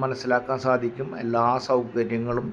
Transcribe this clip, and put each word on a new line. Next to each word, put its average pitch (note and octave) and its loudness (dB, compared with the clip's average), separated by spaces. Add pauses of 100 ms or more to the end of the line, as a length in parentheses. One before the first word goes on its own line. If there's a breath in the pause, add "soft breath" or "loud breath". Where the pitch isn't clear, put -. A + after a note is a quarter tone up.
മനസ്സിലാക്കാൻ B2+ 0
സാധിക്കും, B2+ 0 (140)
എല്ലാ A#2 2 (220)
സൗകര്യങ്ങളും A#2 0